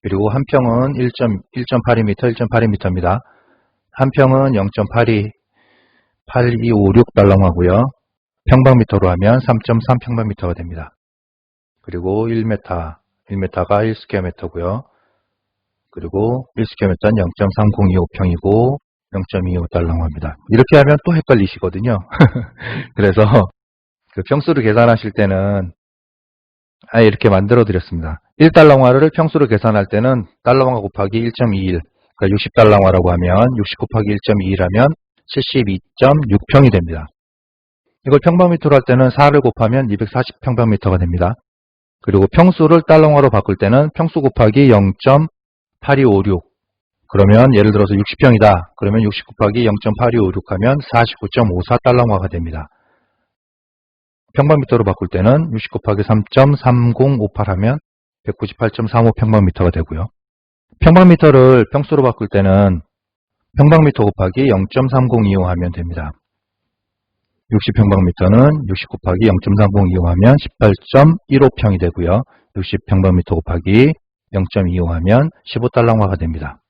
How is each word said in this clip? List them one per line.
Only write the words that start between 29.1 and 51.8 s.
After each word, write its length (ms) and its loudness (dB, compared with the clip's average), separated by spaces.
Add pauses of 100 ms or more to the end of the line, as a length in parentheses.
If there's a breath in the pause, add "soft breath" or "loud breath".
평수로 320 0
계산할 440 -2
때는 360 -2 (160)
달러화 380 0
곱하기 380 -6
일 140 -4
점 220 -2
이일, 260 -4 (360)
그러니까 180 -2
육십 200 -6
달러화라고 580 4
하면 240 -2 (220)
육십 200 -8
곱하기 300 -6
일 160 -4
점 180 0
이일 200 -2
하면 240 0 (400)
칠십이 520 -4 (220)
점 120 4 (160)
육 120 0 (120)
평이 180 6
됩니다. 360 -4 (1000)
이걸 160 2
평방미터로 520 2
할 120 4
때는 240 2
사를 300 2
곱하면 500 -2
이백사십 520 -6
평방미터가 560 -2
됩니다. 360 -2 (680)
그리고 300 2
평수를 540 2
달러화로 440 4
바꿀 260 -2
때는 380 0
평수 260 -4
곱하기 500 2
영 220 4 (100)
점 240 2 (540)
팔이오육. 640 0 (640)
그러면 460 4
예를 180 4
들어서 220 0
육십 240 -4
평이다. 580 2
그러면 260 -2
육십 240 -6
곱하기 380 -4
영 80 0 (100)
점 160 -4
팔이오육 520 -2
하면 260 0 (160)
사십구 420 -2
점 160 0
오사 320 -4